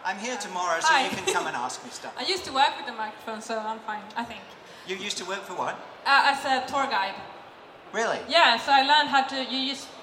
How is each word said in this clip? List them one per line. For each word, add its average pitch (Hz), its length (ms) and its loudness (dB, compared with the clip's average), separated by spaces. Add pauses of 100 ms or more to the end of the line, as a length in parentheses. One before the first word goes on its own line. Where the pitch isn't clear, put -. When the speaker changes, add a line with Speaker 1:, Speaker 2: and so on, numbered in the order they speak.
Speaker 1:
I'm 196 140 -4
here 240 200 -6
tomorrow, 180 440 -2
so - 60 4
Speaker 2:
Hi. 294 180 6
Speaker 1:
you 190 60 -2
can 196 220 -2
come 165 140 0
and 147 80 -4
ask 127 300 -6
me 240 60 -14
stuff. - 240 -12
Speaker 2:
<laughs> - 40 -14
I 247 60 -6
used 359 200 -2
to 311 60 -8
work 277 260 4
with - 100 -10
the 247 60 -10
microphone, 220 480 -8
so 226 180 -4
I'm 220 200 -6
fine, 214 220 -8 (160)
I 240 80 -4
think. 208 160 -12 (460)
Speaker 1:
You 185 100 -4
used 196 220 -6
to 180 60 -8
work 190 180 -6
for 190 100 -10
what? 151 220 -4 (300)
Speaker 2:
Uh, 277 280 6
as 269 100 -4
a 262 260 0
tour 269 180 0
guide. 196 260 -2 (800)
Speaker 1:
Really? 196 340 0
Speaker 2:
Yeah, 262 300 6
so 285 160 0
I 269 80 8
learned 285 280 4
how 269 180 4
to, 269 180 -4
you 262 240 -2
just 262 180 -8 (160)